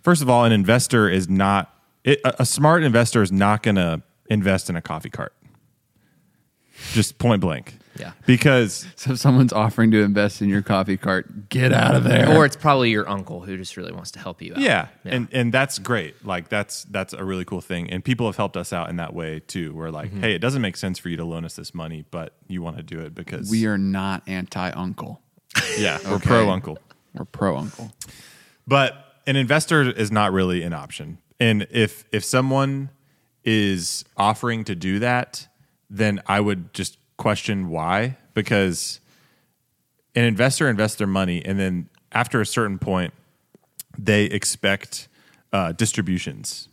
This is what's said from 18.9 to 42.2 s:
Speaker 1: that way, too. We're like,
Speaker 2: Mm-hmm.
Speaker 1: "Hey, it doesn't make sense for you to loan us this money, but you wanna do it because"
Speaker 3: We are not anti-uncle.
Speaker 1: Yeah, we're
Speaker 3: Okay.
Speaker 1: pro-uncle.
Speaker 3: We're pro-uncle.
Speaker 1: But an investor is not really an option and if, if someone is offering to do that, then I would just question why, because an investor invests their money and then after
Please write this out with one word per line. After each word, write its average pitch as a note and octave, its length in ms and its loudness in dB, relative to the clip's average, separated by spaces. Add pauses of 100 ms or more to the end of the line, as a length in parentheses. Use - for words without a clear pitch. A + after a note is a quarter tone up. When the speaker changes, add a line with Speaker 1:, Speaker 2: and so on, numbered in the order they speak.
Speaker 1:
that E2 180 -8
way, D#2+ 260 -8
too. D#2+ 340 -10
We're D#2+ 160 -10
like, D2+ 200 -12
Speaker 2:
Mm-hmm. G2+ 100 -10
Speaker 1:
"Hey, G#2+ 140 0
it F2 40 -4
doesn't B2+ 240 -2
make F#2+ 140 -4
sense F#2 240 -6
for F2+ 80 -10
you E2+ 80 -6
to E2+ 80 -8
loan E2 200 -8
us D#2+ 120 -14
this - 180 -16
money, D#2+ 380 -12
but E2+ 220 -12 (120)
you F2+ 160 -8
wanna E2 220 -10
do E2 160 -12
it D#2+ 160 -14
because" F#2 340 -10
Speaker 3:
We A2+ 160 2
are G#2 120 0
not F#2+ 500 -2
anti-uncle. F#2 920 -8 (560)
Speaker 1:
Yeah, F#2+ 280 -2
we're G2 120 -2
Speaker 3:
Okay. D#3+ 120 -2
Speaker 1:
pro-uncle. G2+ 500 2 (360)
Speaker 3:
We're - 100 -12
pro-uncle. - 680 -6 (800)
Speaker 1:
But C3+ 480 0 (100)
an C#3 80 0
investor C#3+ 560 2
is G#2+ 220 -2
not G#2 200 2
really F#2 300 2
an E2+ 100 -6
option D#2 460 -12 (220)
and A2 300 2
if, A2 420 0
if G#2 120 -2
someone C3+ 680 0 (540)
is G2+ 600 0 (120)
offering A2 480 -2
to G2+ 100 -6
do F#2+ 240 -4
that, B2 480 -2 (420)
then G2+ 380 0
I G2+ 140 2
would G2 340 -2
just - 240 -8 (180)
question G2+ 520 -2
why, F#2 480 -2 (180)
because G2 640 0 (1120)
an A#2+ 100 4
investor B2+ 440 2
invests A2 300 0
their G#2 80 0
money F#2+ 380 -2
and G2 140 -4
then F#2 300 -2 (240)
after A#2 280 0